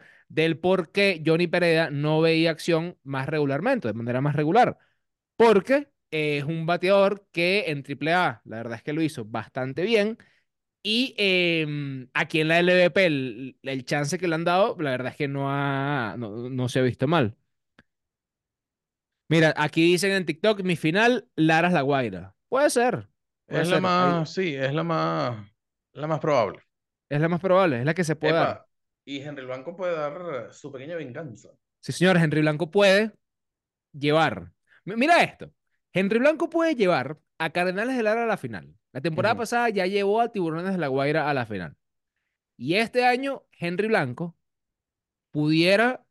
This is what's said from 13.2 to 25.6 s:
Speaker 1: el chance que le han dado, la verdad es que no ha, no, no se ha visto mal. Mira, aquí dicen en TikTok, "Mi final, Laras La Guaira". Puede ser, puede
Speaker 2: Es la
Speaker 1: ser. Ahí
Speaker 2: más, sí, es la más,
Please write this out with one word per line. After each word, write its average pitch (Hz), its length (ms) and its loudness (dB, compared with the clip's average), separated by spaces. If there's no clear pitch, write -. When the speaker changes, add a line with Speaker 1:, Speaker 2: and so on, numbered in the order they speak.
Speaker 1:
el 135 200 -6
chance 147 340 -2
que 180 120 -4
le 160 60 -2
han 165 100 -2
dado, 180 340 2
la 147 120 -2
verdad 127 200 -4
es - 60 -16
que 147 100 -4
no 139 240 -4
ha, 139 680 -2
no, 120 320 -10
no 127 200 -2
se 135 100 -2
ha 127 40 2
visto 127 220 0
mal. 135 300 2
Mira, 156 300 4
aquí 151 260 0
dicen 180 300 2
en 190 120 0
TikTok, 196 380 -2
"Mi 180 140 0
final, 220 580 0
Laras 160 380 4
La 156 80 2
Guaira". 117 520 -2
Puede 277 220 2
ser, 233 400 0
puede 151 160 -4
Speaker 2:
Es 165 60 0
la 180 80 2
Speaker 1:
ser. - 0 -
Ahí 185 60 2
Speaker 2:
más, 180 520 2
sí, 180 220 -4
es 135 180 -2
la 160 100 -2
más, 160 680 -4